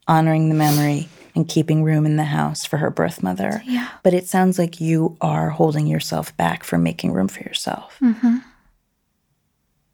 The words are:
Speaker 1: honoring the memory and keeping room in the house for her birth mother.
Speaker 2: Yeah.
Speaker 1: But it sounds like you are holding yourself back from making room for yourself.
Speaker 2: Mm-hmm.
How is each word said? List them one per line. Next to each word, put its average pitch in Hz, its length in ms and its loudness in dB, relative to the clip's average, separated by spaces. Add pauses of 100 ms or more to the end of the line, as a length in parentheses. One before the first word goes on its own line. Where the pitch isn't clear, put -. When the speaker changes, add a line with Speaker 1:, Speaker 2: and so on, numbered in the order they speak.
Speaker 1:
honoring 160 400 4
the 156 60 2
memory 147 520 2 (280)
and 160 120 0
keeping 156 380 2
room 156 200 4
in 151 120 2
the 156 80 0
house 151 400 -2
for 156 120 -2
her 151 120 0
birth 165 340 -2
mother. 190 420 -2
Speaker 2:
Yeah. 247 220 -2 (160)
Speaker 1:
But 185 100 6
it 180 140 -2
sounds 185 320 2
like 165 220 -4
you 165 400 0
are 160 300 0
holding 151 360 0
yourself - 480 -4
back 82 300 -2
from 87 180 0
making 82 300 -2
room 95 160 0
for - 140 -14
yourself. - 580 -8
Speaker 2:
Mm-hmm. 233 360 2 (1600)